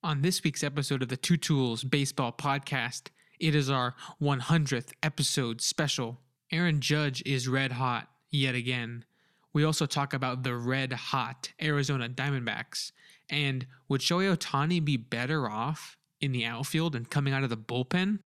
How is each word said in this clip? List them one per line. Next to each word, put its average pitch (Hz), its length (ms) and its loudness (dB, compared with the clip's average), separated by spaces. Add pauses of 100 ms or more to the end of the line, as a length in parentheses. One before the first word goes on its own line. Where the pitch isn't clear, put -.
On 147 160 0
this 180 220 2
week's - 180 0
episode 143 400 0
of 120 60 -2
the 123 80 -4
Two - 200 2
Tools 127 460 2
Baseball 135 480 0
Podcast, 135 800 -2 (320)
it 156 160 4
is 139 120 4
our 127 280 0 (240)
one 143 180 2
hundredth 135 540 2 (100)
episode 131 580 0
special. 123 600 -2 (320)
Aaron 165 280 2
Judge 147 460 0
is 127 220 0
red 131 240 2
hot 123 360 -2 (220)
yet 135 240 0
again. 120 500 -4 (480)
We 147 120 4
also 156 200 2
talk 139 300 -2
about 127 300 -2
the 127 100 0
red 127 380 0
hot 123 580 -4 (100)
Arizona 143 480 0
Diamondbacks. 123 840 -4 (360)
And 139 380 -2 (220)
would 135 120 2
Shohei 185 320 2
Ohtani 160 520 2
be 143 120 2
better 123 540 -2
off 117 460 -4 (240)
in 139 100 0
the 123 140 0
outfield 147 500 -2
and 117 160 -6
coming 139 240 2
out 135 80 2
of 127 80 0
the 117 60 -2
bullpen? 180 720 0